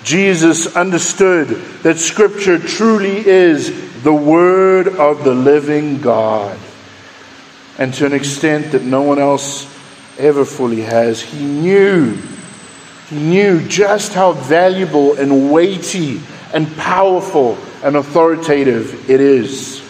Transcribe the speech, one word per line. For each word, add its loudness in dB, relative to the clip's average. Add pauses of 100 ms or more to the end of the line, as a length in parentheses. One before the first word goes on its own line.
Jesus 0
understood 0 (340)
that 2
Scripture 0
truly -2
is 2
the 2
Word 2
of 0
the 2
living 0
God, -2 (1200)
and -4
to -2
an -2
extent -2
that 0
no 0
one 0
else -2 (500)
ever 2
fully -4
has. 0
He -12
knew, 2 (920)
he -8
knew 2
just 0
how 2
valuable 0
and 2
weighty 0 (320)
and -4
powerful 0 (260)
and 0
authoritative 0
it 6
is. 0